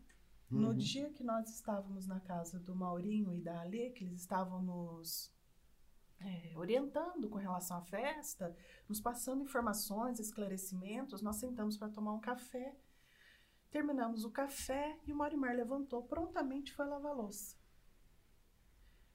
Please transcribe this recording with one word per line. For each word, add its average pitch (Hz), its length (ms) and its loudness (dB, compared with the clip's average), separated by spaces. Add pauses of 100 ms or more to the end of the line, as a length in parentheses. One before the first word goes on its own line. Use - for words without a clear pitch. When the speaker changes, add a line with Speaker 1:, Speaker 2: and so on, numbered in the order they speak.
(500)
Speaker 1:
No 214 200 8
Speaker 2:
Uhum. - 60 6
Speaker 1:
dia 285 340 2
que 302 120 -10
nós 226 280 2
estávamos 196 560 -2
na 190 140 -2
casa 175 380 -4
do 180 160 -6
Maurinho 185 580 2
e 175 80 0
da 170 200 -4
Alê, 220 300 -2
que 247 120 -10
eles 180 180 -6
estavam 185 420 0
nos, 170 720 -4 (880)
é, 170 360 -8
orientando 277 720 2
com 214 100 -4
relação 180 380 -2
à 175 60 -4
festa, 220 720 -2 (320)
nos 214 120 -2
passando 254 420 0
informações, 233 760 2
esclarecimentos, 202 1000 -4
nós 214 160 0
sentamos 214 400 0
pra 214 140 -4
tomar 214 240 -2
um 220 60 -2
café. 254 540 -4 (960)
Terminamos 254 540 2
o 233 60 -4
café 277 760 0
e 294 60 -2
o 285 40 0
Maurimar 294 380 4
levantou, 247 500 2
prontamente 302 680 0
foi 285 140 0
lavar 285 260 -2
a - 40 0
louça. - 380 -4 (1600)